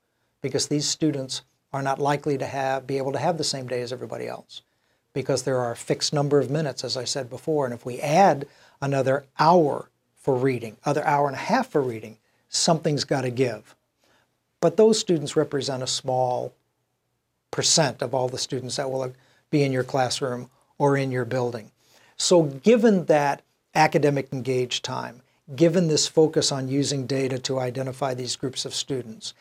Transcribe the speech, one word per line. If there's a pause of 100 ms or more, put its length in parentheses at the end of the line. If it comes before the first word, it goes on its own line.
(420)
because
these
students (320)
are
not
likely
to
have,
be
able
to
have
the
same
day
as
everybody
else, (520)
because
there
are
a
fixed
number
of
minutes,
as
I
said
before,
and
if
we
add (340)
another (140)
hour (260)
for
reading, (100)
other
hour
and
a
half
for
reading, (320)
something's
gotta
give. (840)
But
those
students
represent
a
small (960)
percent
of
all
the
students
that
will (360)
be
in
your
classroom (280)
or
in
your
building. (500)
So
given
that (320)
academic
engaged
time, (320)
given
this
focus
on
using
data
to
identify
these
groups
of
students,